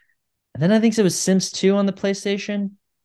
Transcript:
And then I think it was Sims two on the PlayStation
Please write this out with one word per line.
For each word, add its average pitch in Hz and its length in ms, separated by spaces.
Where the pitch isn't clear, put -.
And 123 80
then 180 100
I 220 80
think 226 180
it 226 40
was 180 160
Sims 185 320
two 196 260
on 202 100
the 196 60
PlayStation 202 800